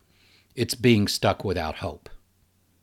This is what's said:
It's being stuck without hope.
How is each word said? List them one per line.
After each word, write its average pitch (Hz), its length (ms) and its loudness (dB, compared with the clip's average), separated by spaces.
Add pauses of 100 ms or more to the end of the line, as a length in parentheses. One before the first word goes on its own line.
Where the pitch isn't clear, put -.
(540)
It's 117 200 -2
being 117 340 4
stuck - 360 -2
without 87 320 -2
hope. - 340 -10 (720)